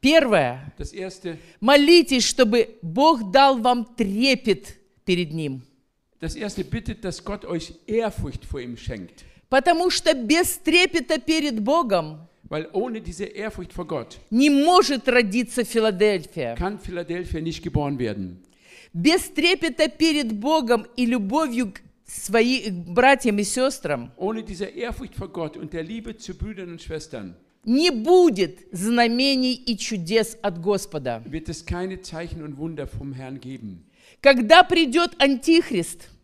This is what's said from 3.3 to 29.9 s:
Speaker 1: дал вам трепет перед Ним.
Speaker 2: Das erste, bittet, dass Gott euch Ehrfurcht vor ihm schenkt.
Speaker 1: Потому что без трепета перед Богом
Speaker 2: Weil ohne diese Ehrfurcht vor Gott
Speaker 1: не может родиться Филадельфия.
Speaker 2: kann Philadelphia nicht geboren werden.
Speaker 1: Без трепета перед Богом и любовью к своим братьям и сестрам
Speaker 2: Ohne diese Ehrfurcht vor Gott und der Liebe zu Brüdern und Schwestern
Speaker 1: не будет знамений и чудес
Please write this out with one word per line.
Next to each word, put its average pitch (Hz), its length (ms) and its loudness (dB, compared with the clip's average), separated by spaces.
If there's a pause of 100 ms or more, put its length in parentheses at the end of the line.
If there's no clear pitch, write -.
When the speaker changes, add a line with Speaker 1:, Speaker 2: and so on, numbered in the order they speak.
Speaker 1:
дал 269 260 6
вам 240 380 0
трепет 220 760 0 (300)
перед 175 280 0
Ним. 143 300 -6 (580)
Speaker 2:
Das 165 160 -8
erste, 202 260 -8
bittet, 226 420 -8
dass 180 200 -8
Gott - 200 -10
euch 165 300 -8 (140)
Ehrfurcht 214 560 -4
vor - 160 -8
ihm 123 160 -10
schenkt. 104 480 -12 (260)
Speaker 1:
Потому 330 400 4
что - 240 2
без 240 480 0
трепета 339 560 2
перед 294 420 -2
Богом 196 680 0 (200)
Speaker 2:
Weil 160 240 -6
ohne 220 280 -4
diese 170 240 -10
Ehrfurcht 208 480 -10
vor 175 140 -10
Gott 147 320 -8 (120)
Speaker 1:
не 254 200 4
может 285 580 4
родиться 240 560 0
Филадельфия. 196 920 0
Speaker 2:
kann 190 220 -6
Philadelphia 175 600 -8
nicht 160 220 -8
geboren 143 360 -6
werden. 98 440 -6 (500)
Speaker 1:
Без 294 420 0
трепета 320 540 0
перед 294 460 0
Богом 233 520 0 (100)
и 247 100 0
любовью 240 680 -2
к - 80 -20 (260)
своим 220 800 -2 (100)
братьям 247 440 4
и 208 60 0
сестрам 160 720 -4
Speaker 2:
Ohne 220 280 -6
diese 196 220 -10
Ehrfurcht 247 500 -10
vor 196 120 -10
Gott 160 280 -8
und 156 160 -12
der 165 100 -6
Liebe 220 340 -12
zu 185 180 -14
Brüdern 190 360 -10
und 165 120 -16
Schwestern 113 520 -12 (300)
Speaker 1:
не 285 260 4
будет 254 680 4 (140)
знамений 240 840 2
и 233 220 -4
чудес 214 680 -2